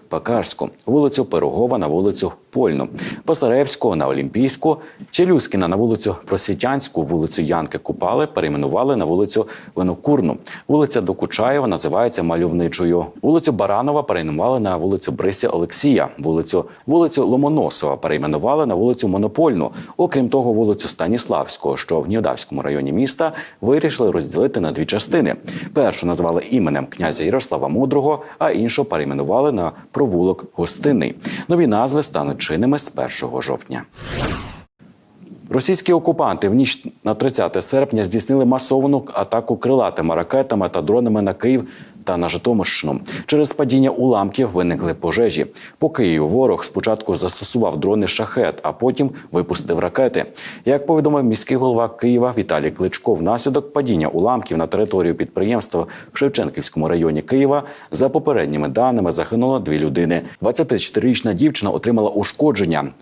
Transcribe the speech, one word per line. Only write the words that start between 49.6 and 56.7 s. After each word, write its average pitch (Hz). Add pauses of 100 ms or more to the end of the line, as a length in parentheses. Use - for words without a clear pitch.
ракети. 87 (380)
Як 143
повідомив 147
міський 113
голова 120
Києва 120
Віталій 78
Кличко, -
внаслідок 117
падіння 123
уламків 107
на 82
територію 95
підприємства 95 (260)
в -
Шевченківському 80